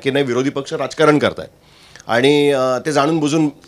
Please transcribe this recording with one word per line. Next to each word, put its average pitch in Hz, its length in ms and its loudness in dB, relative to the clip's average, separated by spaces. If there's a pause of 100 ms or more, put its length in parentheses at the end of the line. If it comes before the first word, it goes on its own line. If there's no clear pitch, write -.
की 135 80 -2
नाही 139 140 0
विरोधी 127 240 -2
पक्ष 139 240 -6
राजकारण 151 460 2
करतायत 95 300 -2 (580)
आणि, 143 440 2
अ, 131 340 0
ते 160 60 -4
जाणून 147 280 0
बुजून, 151 260 0 (220)